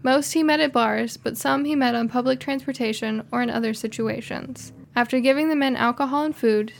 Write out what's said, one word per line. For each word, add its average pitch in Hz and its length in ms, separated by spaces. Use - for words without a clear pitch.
Most 269 300
he 320 100
met 302 160
at 294 120
bars, 226 460
but 233 180
some 277 300
he 302 100
met 247 200
on 233 140
public 254 300
transportation 226 920
or 240 100
in 240 80
other 226 240
situations. 226 960
After 240 240
giving 269 300
the 311 60
men 269 200
alcohol 262 480
and 311 120
food, 214 440